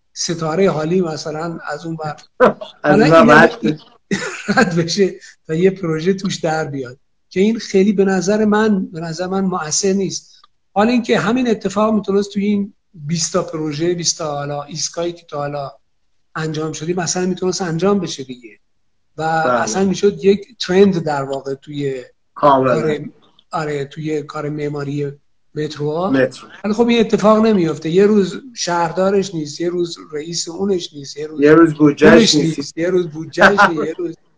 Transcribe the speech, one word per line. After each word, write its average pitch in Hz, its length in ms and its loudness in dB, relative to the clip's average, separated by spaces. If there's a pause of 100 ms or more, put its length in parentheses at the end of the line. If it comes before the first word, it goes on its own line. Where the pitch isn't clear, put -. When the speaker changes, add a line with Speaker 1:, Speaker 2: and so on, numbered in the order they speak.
(120)
Speaker 1:
ستاره 165 580 0
حالی 160 300 0
مثلاً 160 680 -6
از 151 200 -10
اون 165 180 -8
ور. 151 120 -8 (240)
Speaker 2:
<laughs> - 160 4 (260)
از 147 180 4
Speaker 1:
حالا 156 180 8
Speaker 2:
اون 160 100 8
ور 151 140 8
Speaker 1:
این - 0 -
Speaker 2:
رد 165 200 2
Speaker 1:
یعنی 156 160 -2 (320)
<laughs> 277 460 -6
رد 185 200 0
بشه 175 380 0 (320)
تا 160 80 -6
یه 185 160 2
پروژه 165 440 -2
توش 190 220 -6
در 160 280 -2
بیاد 135 340 -10 (300)
که 185 120 -2
این 220 180 2
خیلی 202 340 2
به 190 120 2
نظر 190 400 2
من، 208 420 2
به 160 140 -10
نظر 165 260 -6
من 190 180 -2
مؤثر 180 480 -2
نیست. 190 500 -6 (300)
حالا 214 180 2
اینکه 240 280 0
همین 240 300 0
اتفاق 214 460 0
می‌تونست 202 380 0
توی 196 120 -2
این 202 280 -2 (220)
بیست 160 380 -6
تا 180 100 0
پروژه، 156 520 -4
بیست 165 240 -4
تا 151 160 -6
حالا 143 280 -6
ایستگاهی 165 500 -8
که 170 140 -20
تا 151 120 -10
حالا 143 340 -8 (640)
انجام 160 380 -6
شدی 156 220 -6
مثلاً 180 320 -4
می‌تونست 185 360 -4
انجام 185 380 0
بشه 147 240 -8
دیگه 120 360 -18 (560)
و 160 280 0
Speaker 2:
بله. 127 80 2
Speaker 1:
اصلاً 120 320 0
می‌شد 180 400 0
یک 202 340 0
ترند 180 460 4
در 147 180 -2
واقع 135 320 -6
توی 139 500 -8 (300)
Speaker 2:
کاملاً. 131 460 4
Speaker 1:
کار، 151 200 -2 (520)
آره، 151 320 -4
توی 151 380 -6
کار 147 260 -8
معماری 143 640 -6 (420)
متروها. 151 560 -4
Speaker 2:
مترو. - 380 0 (160)
Speaker 1:
ولی 208 80 -2
خب 233 160 2
این 233 120 4
اتفاق 214 460 4
نمیفته. 160 440 0
یه 196 160 4
روز 202 360 2 (120)
شهردارش 175 800 -2
نیست، 147 260 -8
یه 170 80 -4
روز 170 280 -4 (160)
رئیس 165 360 -8
اونش 185 460 -4
نیست، 143 220 -16
یه 147 100 -8
روز 156 140 -8
Speaker 2:
یه 147 140 6
روز 165 200 8
بودجهش 151 380 6
Speaker 1:
اونش 214 220 6
Speaker 2:
نیست. 156 240 0
Speaker 1:
نیست، 143 200 -10
یه 170 120 -2
روز 180 180 0
بودجهش 170 600 0
نیست، 151 180 -4
یه 160 120 -8
روز 170 180 -8 (220)